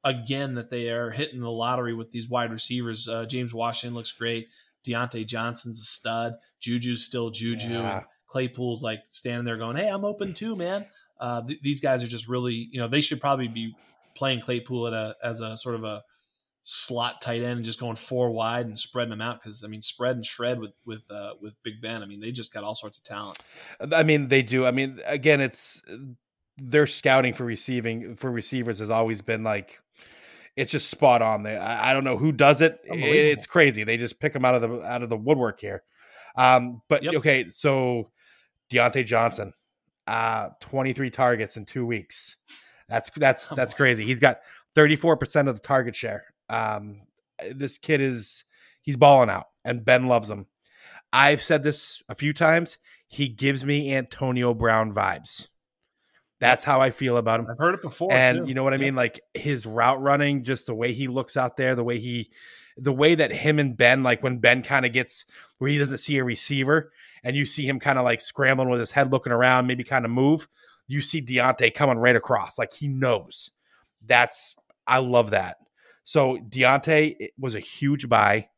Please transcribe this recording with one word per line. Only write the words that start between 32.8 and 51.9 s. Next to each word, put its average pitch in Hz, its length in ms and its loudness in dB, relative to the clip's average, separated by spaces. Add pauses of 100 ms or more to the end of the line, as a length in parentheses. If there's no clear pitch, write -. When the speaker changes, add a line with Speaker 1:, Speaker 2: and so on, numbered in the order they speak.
Speaker 1:
Unbelievable. 151 420 2
Speaker 2:
It's - 140 -4
crazy. 131 380 2
They 117 120 0
just 117 240 -6
pick 147 160 -2
'em 131 80 -2
out 127 120 6
of 113 60 2
the, 117 200 -6
out 120 200 -6
of 117 60 -8
the 117 80 -2
woodwork 120 440 0
here. 98 220 -10 (540)
Um, 123 520 4
but 143 140 2
Speaker 1:
Yep. 160 120 -2
Speaker 2:
okay, 135 340 2
so 127 640 0 (600)
Deontay 123 360 2
Johnson, 113 480 0 (520)
uh, 113 440 -4 (100)
twenty-three 131 500 -4
targets 120 460 0
in 107 80 -14
two 123 220 -6
weeks. - 500 -8 (520)
That's, - 280 -4
that's, 139 340 2
Speaker 1:
Oh, 151 40 -8
Speaker 2:
that's 127 180 -2
Speaker 1:
boy. - 60 -14
Speaker 2:
crazy. 120 260 2
He's 120 160 -2
got 127 200 4 (340)
thirty-four 151 420 6
percent 139 320 0
of 123 80 -2
the 104 60 -18
target 127 340 0
share. 107 300 -8 (240)
Um, 104 520 -6 (520)
this 135 240 -8
kid 151 220 0
is, 123 440 -4 (380)
he's 143 140 -4
balling 131 340 10
out, - 160 -4 (180)
and 120 200 -4
Ben 127 240 6
loves 113 200 2
him. 101 180 -10 (640)
I've 143 280 6
said 151 220 2
this - 460 -6